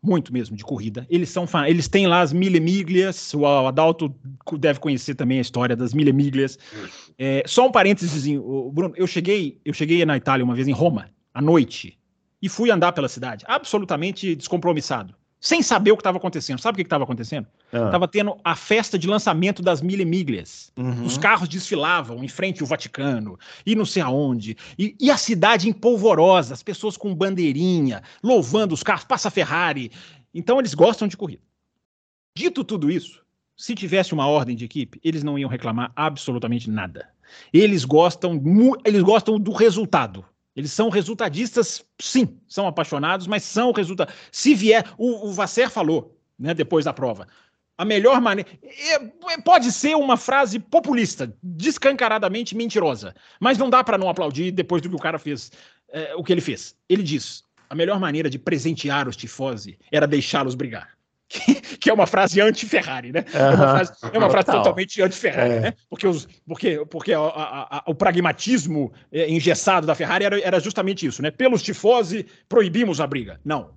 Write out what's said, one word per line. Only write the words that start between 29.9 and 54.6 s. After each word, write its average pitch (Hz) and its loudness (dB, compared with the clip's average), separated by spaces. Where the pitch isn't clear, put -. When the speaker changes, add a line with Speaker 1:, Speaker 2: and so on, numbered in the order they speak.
Speaker 1:
Então 220 0
eles 220 -2
gostam 208 4
de - -8
corrida. 160 -12
Dito 269 -2
tudo 156 -2
isso, - -6
se - -8
tivesse 190 0
uma 139 0
ordem 135 2
de 117 -10
equipe, - -10
eles 160 -2
não 147 -4
iam 139 -4
reclamar 120 -4
absolutamente 120 -4
nada. 107 -8
Eles 190 6
gostam 170 2
mu-, 190 6
eles 208 4
gostam 214 4
do 208 -2
resultado. 165 0
Eles 143 -8
são 220 0
resultadistas, 208 -4
sim, - 0
são 196 -4
apaixonados, 165 -2
mas 208 -2
são 240 0
resulta-, 185 -2
se 277 4
vier, 214 4
o, 220 -4
o 202 -8
Vasser 208 0
falou, 160 -2
né, 151 -4
depois 160 0
da 156 -4
prova, 113 -6
a 175 -6
melhor 214 4
maneira, 208 -2
é, 311 -4
é, 320 -8
pode 269 6
ser 302 0
uma 269 4
frase 254 0
populista, 233 0
descancaradamente 214 -2
mentirosa, 165 -2
mas 247 4
não 254 0
dá 254 6
pra 214 0
não 190 0
aplaudir 165 -2
depois 180 -2